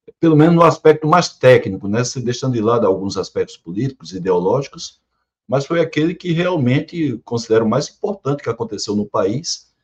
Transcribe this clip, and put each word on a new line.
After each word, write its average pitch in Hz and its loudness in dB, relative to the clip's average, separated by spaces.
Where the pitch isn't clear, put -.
pelo 160 4
menos 165 6
no 170 6
aspecto 156 4
mais 170 2
técnico, 107 2
né? 117 0
Se 127 -8
deixando 123 -4
de 113 -2
lado 110 2
alguns 92 -2
aspectos 92 -6
políticos, 92 -8
ideológicos, 92 -2
mas 139 -4
foi 170 -2
aquele 160 -2
que 180 -6
realmente 156 -2
considero 113 0
mais 127 -2
importante 135 -6
que - -8
aconteceu 107 -6
no 104 -2
país. 110 -4